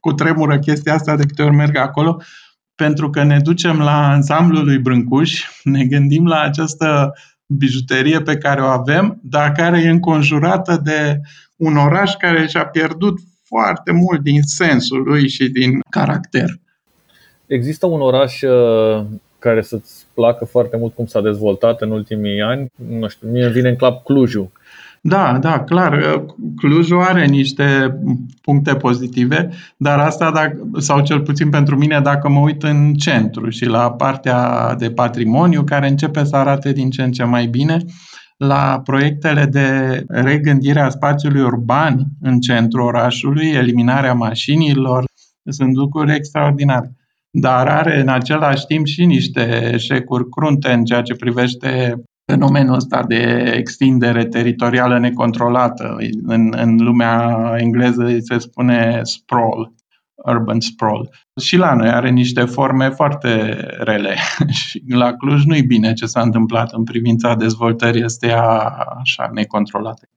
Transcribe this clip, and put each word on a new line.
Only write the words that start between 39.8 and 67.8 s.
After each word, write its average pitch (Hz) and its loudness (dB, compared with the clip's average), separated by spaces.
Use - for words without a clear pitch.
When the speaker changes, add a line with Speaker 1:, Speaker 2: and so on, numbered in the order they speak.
Speaker 1:
regândire 143 2
a 139 2
spațiului 143 0
urban 127 0
în 127 0
centrul 120 0
orașului, 123 0
eliminarea 123 0
mașinilor, 127 0
sunt 139 -2
lucruri 147 0
extraordinare. 143 -2
Dar 131 2
are 156 0
în 131 2
același 139 0
timp 151 -2
și 175 -2
niște 120 0
eșecuri 123 -2
crunte 143 -2
în 117 2
ceea 120 0
ce 120 -6
privește 123 -4
fenomenul 139 2
ăsta 127 -2
de 120 0
extindere 120 0
teritorială 120 0
necontrolată. 120 0
În, 113 0
în 117 2
lumea 117 2
engleză 120 0
îi 120 0
se 120 -4
spune 117 0
sprawl, 113 -4
urban 113 -2
sprawl. 110 -4
Și - 0
la 175 4
noi 113 2
are 123 0
niște 123 2
forme 131 0
foarte 143 -2
rele. 101 -2
<laughs> - -2
Și - -12
la 123 2
Cluj 143 0
nu-i 156 4
bine 113 2
ce 113 -4
s-a 113 -2
întâmplat 113 0
în 113 -4
privința 117 0
dezvoltării 117 0